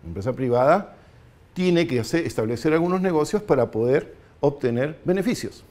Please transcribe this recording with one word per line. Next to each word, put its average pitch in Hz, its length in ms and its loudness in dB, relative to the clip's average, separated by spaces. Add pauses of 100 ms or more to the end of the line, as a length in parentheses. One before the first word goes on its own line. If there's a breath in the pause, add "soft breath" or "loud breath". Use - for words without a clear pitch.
La - 60 -16
empresa 101 260 -6
privada 131 600 2 (580 loud breath)
tiene 175 320 2
que 123 140 -2
hacer, 156 260 -2
establecer 120 460 -2
algunos 175 300 2
negocios 180 400 0
para 135 280 2
poder 120 460 0 (240 loud breath)
obtener 139 640 -2
beneficios. 180 680 -4